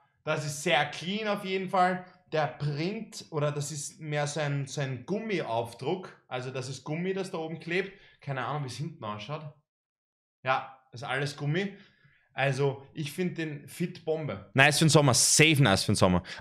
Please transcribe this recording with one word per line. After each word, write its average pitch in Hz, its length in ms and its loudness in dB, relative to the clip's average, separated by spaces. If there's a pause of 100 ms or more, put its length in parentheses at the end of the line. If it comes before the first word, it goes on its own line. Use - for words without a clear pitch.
(240)
das 156 220 -2
ist - 160 -8
sehr 156 240 2
clean 208 420 -6
auf 202 160 -2
jeden 190 240 -4
Fall. 185 360 2 (280)
Der 151 140 0
Print, 160 840 -6
oder 147 220 -2
das 147 180 -6
ist 147 300 -12
mehr 151 260 -4
sein, 143 400 -2
sein 131 380 -6
Gummiaufdruck. 160 1200 -4
Also 127 240 -6
das 127 180 -6
ist 139 140 -12
Gummi, 170 300 -4
das 190 180 -4
da 175 80 -8
oben 160 220 -8
klebt. 185 320 -4 (280)
Keine 131 240 -6
Ahnung, 143 200 -4
wie 127 40 -6
es 110 80 -12
hinten 156 280 -8
ausschaut. 139 500 -10 (880)
Ja, 131 360 -2 (140)
ist 120 120 -12
alles 139 320 -2
Gummi. 175 400 -2 (560)
Also 135 640 0
ich 156 180 -8
find 180 260 -4
den 147 280 -8
Fit - 380 -6
Bombe. 147 500 -4
Nice 143 240 6
für 165 60 6
den 156 60 8
Sommer, 143 240 8
safe 156 460 6
nice 98 220 6
für 110 100 2
den 98 40 2
Sommer. 92 260 6 (180)